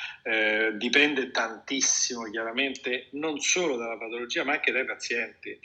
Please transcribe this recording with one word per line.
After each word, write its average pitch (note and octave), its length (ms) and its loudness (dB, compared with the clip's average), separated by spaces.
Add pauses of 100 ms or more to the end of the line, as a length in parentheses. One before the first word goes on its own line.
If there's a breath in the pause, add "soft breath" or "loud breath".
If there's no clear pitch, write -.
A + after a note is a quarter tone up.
(240 loud breath)
Eh, A2 520 2
dipende C3 560 4
tantissimo A#2+ 960 0
chiaramente B2+ 840 -2
non D3 280 -4
solo D#3+ 380 2
dalla A#2 200 -4
patologia A#2+ 460 -4
ma C#3 100 2
anche D3+ 180 2
dai B2+ 140 2
pazienti. A#2+ 800 -6